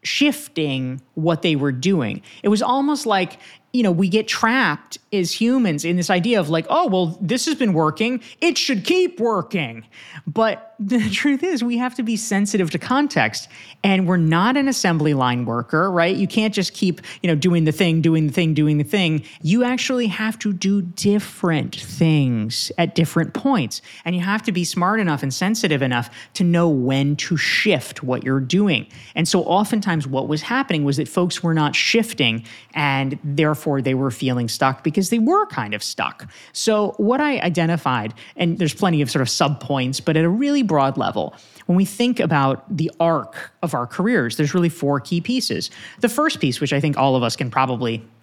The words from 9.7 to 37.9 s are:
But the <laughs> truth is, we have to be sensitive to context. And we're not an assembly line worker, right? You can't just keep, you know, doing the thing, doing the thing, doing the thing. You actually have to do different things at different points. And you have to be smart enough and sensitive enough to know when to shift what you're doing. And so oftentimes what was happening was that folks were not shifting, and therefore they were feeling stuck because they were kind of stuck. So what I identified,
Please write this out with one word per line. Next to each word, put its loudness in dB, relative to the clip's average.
But -2
the 0
<laughs> -
truth 0
is, -2
we 0
have -2
to -6
be -2
sensitive 0
to -4
context. 0
And 2
we're 2
not 4
an 2
assembly 2
line 0
worker, 0
right? 2
You 0
can't 0
just -2
keep, 0
you 0
know, 4
doing 4
the 2
thing, 2
doing 2
the 0
thing, 0
doing 2
the 2
thing. 0
You 2
actually -2
have -4
to -2
do 0
different -2
things 0
at 0
different 0
points. -2
And -2
you -2
have -2
to -2
be 0
smart 0
enough 0
and -2
sensitive 0
enough 0
to 0
know 4
when 2
to -2
shift 0
what -2
you're 0
doing. 0
And 0
so 0
oftentimes 0
what -4
was -2
happening -2
was 0
that -2
folks -2
were 0
not 2
shifting, 0
and 0
therefore 0
they 0
were 0
feeling -2
stuck 0
because 0
they 2
were 2
kind -6
of -6
stuck. -6
So 0
what 2
I 0
identified, 0